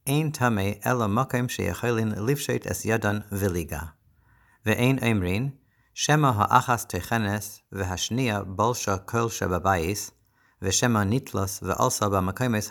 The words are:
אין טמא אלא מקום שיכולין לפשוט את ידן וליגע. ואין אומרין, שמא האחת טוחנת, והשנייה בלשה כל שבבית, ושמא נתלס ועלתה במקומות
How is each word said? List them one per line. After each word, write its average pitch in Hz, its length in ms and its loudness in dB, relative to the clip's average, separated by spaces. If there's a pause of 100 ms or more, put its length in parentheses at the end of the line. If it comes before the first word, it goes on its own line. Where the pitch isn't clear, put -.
אין 147 240 2
טמא 110 400 2 (160)
אלא 120 220 2
מקום 123 400 0
שיכולין 110 640 -2 (140)
לפשוט 127 400 -2
את - 180 -4
ידן 104 340 2 (140)
וליגע. 87 480 -2 (840)
ואין 123 360 2
אומרין, 110 480 0 (440)
שמא 147 400 2
האחת 117 580 2
טוחנת, 104 520 0 (280)
והשנייה 98 720 -2
בלשה 98 560 0
כל 117 300 0
שבבית, 90 800 0 (520)
ושמא 107 360 2
נתלס 98 640 -2
ועלתה 104 460 0
במקומות 101 640 0